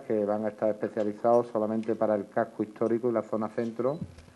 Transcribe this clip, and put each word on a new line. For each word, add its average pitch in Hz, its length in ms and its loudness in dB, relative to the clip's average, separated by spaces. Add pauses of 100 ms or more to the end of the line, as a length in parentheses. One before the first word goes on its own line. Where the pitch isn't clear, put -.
que 107 160 2
van 104 220 0
a - 20 0
estar 107 220 0
especializados 110 800 2
solamente 110 480 0
para 107 200 2
el 101 140 -2
casco - 340 -2
histórico 117 460 0
y - 20 0
la 110 120 2
zona 110 260 -2
centro, 120 500 -2 (360)